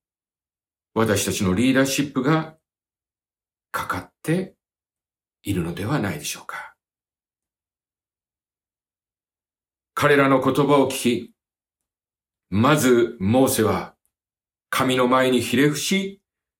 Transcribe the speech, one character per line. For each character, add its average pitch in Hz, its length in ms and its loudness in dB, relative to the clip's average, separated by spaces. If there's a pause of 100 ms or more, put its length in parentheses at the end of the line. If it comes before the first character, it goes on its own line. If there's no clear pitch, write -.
(920)
私 107 320 0
た 98 80 -4
ち 107 100 -4
の 92 100 0
リ 123 200 0
ー - 20 2
ダ 135 60 2
ー 135 40 2
シ - 180 -2
ッ - 100 -8
プ 123 100 -2
が 160 340 -2 (1120)
か - 140 -10
か 107 120 -8
っ - 160 -14 (100)
て 185 320 -4 (880)
い 101 100 -6
る 87 100 -2
の 82 100 -6
で 90 100 -10
は 131 160 -2
な 98 140 -4
い 76 60 -10
で - 40 -16
し - 140 -10
ょ - 60 -20
う - 20 -20
か。 - 280 -16 (3250)
彼 147 220 2
ら 139 140 4
の 135 120 4
言 135 240 2
葉 139 160 4
を 123 80 2
聞 - 20 -6
き、 - 420 -4 (1160)
ま 123 280 2
ず 123 420 2
モ 117 300 2
ー - 20 -2
セ - 120 0
は 95 300 -2 (760)
神 127 260 -2
の 127 140 2
前 131 220 2
に 123 100 2
ひ - 160 -2
れ 143 100 4
伏 151 100 0
し、 196 440 -4 (380)